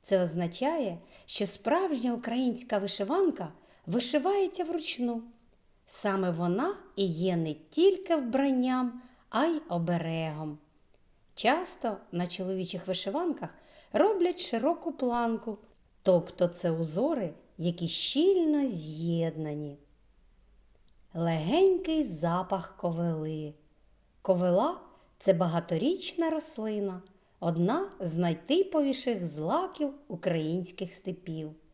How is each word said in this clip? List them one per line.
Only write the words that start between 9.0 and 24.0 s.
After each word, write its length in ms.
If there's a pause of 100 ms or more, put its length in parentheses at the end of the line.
а 160
й 240
оберегом. 880 (800)
Часто 600 (140)
на 160
чоловічих 600
вишиванках 640 (440)
роблять 460
широку 520
планку, 640 (440)
тобто 460
це 240
узори, 640 (240)
які 300
щільно 800
з'єднані. 1080 (1400)
Легенький 880
запах 720
ковили. 760 (680)